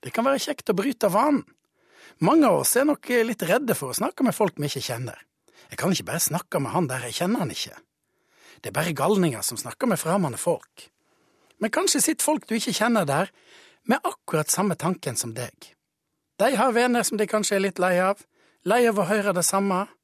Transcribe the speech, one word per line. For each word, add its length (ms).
Det 100
kan 120
være 180
kjekt 280
å 60
bryte 340
vanen. 320
Mange 260
av 140
oss 160
er 80
nok 240
litt 340
redde 320
for 160
å 80
snakke 240
med 120
folk 260
vi 80
ikke 160
kjenner. 320
«Jeg 80
kan 120
ikke 140
bare 160
snakke 400
med 120
han 140
der, 220
jeg 60
kjenner 260
han 100
ikke.» 240
Det 80
er 60
bare 180
galninger 480
som 160
snakker 300
med 100
fremmede 400
folk. 520
Men 120
kanskje 320
sitter 220
folk 220
du 80
ikke 200
kjenner 320
der, 240
med 180
akkurat 460
samme 260
tanken 400
som 180
deg. 380
De 180
har 160
venner 300
som 160
de 80
kanskje 300
er 100
litt 120
lei 220
av, 220
lei 220
av 120
å 100
høre 260
det 100
samme. 440